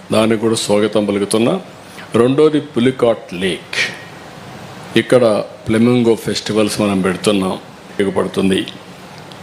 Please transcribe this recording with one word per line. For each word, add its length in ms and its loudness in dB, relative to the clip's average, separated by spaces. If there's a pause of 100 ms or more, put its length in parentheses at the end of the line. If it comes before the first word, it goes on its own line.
(120)
దానికి 280 2
కూడా 140 2
స్వాగతం 500 2
పలుకుతున్నా. 560 0 (540)
రెండోది 460 4
పులికాట్ 760 0
లేక్, 420 -6 (1200)
ఇక్కడ 460 4 (220)
ఫ్లెమింగో 480 4
ఫెస్టివల్స్ 640 -2
మనం 200 2
పెడుతున్నాం, 520 0
ఉపయోగపడుతుంది. 1120 -2 (760)